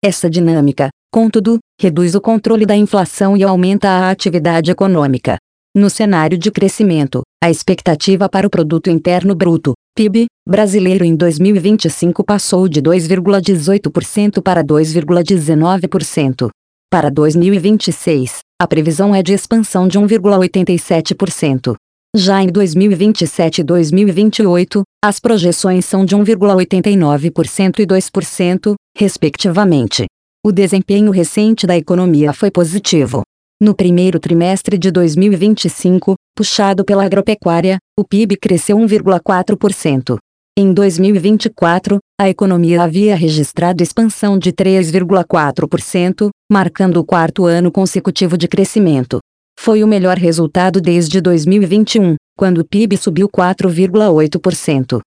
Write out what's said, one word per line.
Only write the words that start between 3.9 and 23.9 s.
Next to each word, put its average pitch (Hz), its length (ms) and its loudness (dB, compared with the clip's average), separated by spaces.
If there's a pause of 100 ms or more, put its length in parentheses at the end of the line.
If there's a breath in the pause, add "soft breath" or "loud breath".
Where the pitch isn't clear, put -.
atividade 170 600 -2
econômica. 143 640 0 (380)
No 202 140 4
cenário 180 480 0
de 175 140 -2
crescimento, 165 720 0 (200)
a 170 60 2
expectativa 180 800 0
para 196 180 0
o 202 40 0
Produto 160 400 -2
Interno 180 440 0
Bruto, 165 380 0 (240)
pib, 220 300 2 (200)
brasileiro 190 580 2
em 165 120 2
dois 160 220 0
mil 196 180 2
e - 20 2
vinte 202 280 0
e 156 40 0
cinco 175 320 -2
passou 190 460 0
de 151 140 -2
dois 165 240 2
vírgula 190 340 0
dezoito 190 500 0
por - 140 -4
cento 208 380 -2
para 180 200 0
dois 156 300 0
vírgula 170 320 0
dezenove 165 640 0
por 156 160 -4
cento. 131 460 -4 (400)
Para 151 200 0
dois 151 240 0
mil 175 200 2
e 196 40 0
vinte 202 300 0
e 170 40 -2
seis, 135 460 -4 (220)
a 175 60 0
previsão 165 480 0
é 190 80 0
de 180 100 0
expansão 196 560 0
de 190 80 0
um 202 100 2
vírgula 202 320 2
oitenta 185 320 0
e 175 80 0
sete 165 360 -2
por 185 160 -4
cento. 131 440 -2 (420)
Já 196 240 2
em 190 60 2
dois 180 300 0
mil 202 160 2
e - 20 2
vinte 208 280 0
e 165 40 0
sete 160 360 -2
e - 20 0
dois 165 260 0